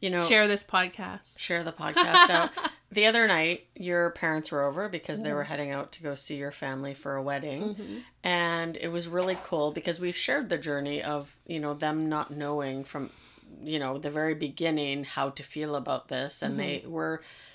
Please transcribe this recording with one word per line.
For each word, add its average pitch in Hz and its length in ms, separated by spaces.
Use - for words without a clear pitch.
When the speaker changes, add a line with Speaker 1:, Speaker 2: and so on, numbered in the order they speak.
Speaker 1:
You 185 100
know, 175 140
Speaker 2:
Share 214 240
this 202 160
podcast. 185 720
Speaker 1:
share 170 260
the 165 80
podcast 349 580
out. 339 240
Speaker 2:
<laughs> 349 60
Speaker 1:
The 208 140
other 226 200
night, 170 480
your 175 360
parents 156 420
were 143 100
over 160 260
because 156 320
they 151 100
Speaker 2:
Yeah. 143 40
Speaker 1:
were 143 80
heading 147 300
out 139 200
to 165 100
go 147 120
see 143 220
your 143 160
family 139 420
for 139 220
a 135 60
wedding. 143 520
Speaker 2:
Mm-hmm. 202 240
Speaker 1:
And 170 540
it 165 160
was 170 160
really 180 340
cool 151 300
because 160 260
we've 175 180
shared 262 320
the 170 100
journey 143 440
of, 147 420
you 165 140
know, 147 160
them 156 340
not 151 220
knowing 143 540
from, 139 260
you 156 160
know, 135 180
the 151 140
very 156 220
beginning 147 680
how 139 280
to 139 120
feel 151 320
about 131 320
this. 131 340
And 139 160
Speaker 2:
Mm-hmm. 143 120
Speaker 1:
they 143 180
were 160 340